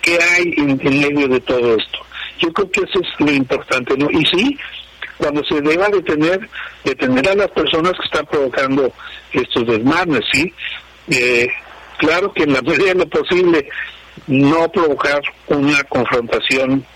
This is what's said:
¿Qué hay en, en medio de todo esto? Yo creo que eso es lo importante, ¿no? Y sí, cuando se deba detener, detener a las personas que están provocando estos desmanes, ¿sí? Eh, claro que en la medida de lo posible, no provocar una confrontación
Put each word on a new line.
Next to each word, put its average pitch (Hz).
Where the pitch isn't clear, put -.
¿Qué 170
hay 175
en, 143
en 143
medio 143
de 127
todo 120
esto? -
Yo 170
creo 190
que 196
eso 180
es 165
lo 151
importante, 135
¿no? 143
Y 151
sí, 247
cuando 147
se 151
deba 165
detener, 175
detener 135
a 196
las 196
personas 165
que -
están 151
provocando 135
estos 123
desmanes, 135
¿sí? 170
Eh, 123
claro 175
que 175
en 147
la 131
medida 170
de 185
lo 165
posible, 170
no 151
provocar 147
una 147
confrontación 127